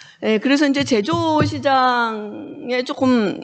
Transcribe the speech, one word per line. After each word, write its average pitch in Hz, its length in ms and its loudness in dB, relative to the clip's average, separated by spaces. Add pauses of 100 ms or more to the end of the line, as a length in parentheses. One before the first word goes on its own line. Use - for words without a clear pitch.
(240)
예, 220 140 2
그래서 277 300 2
이제 277 180 0
제조 311 580 0
시장에 240 1400 -2
조금 254 580 0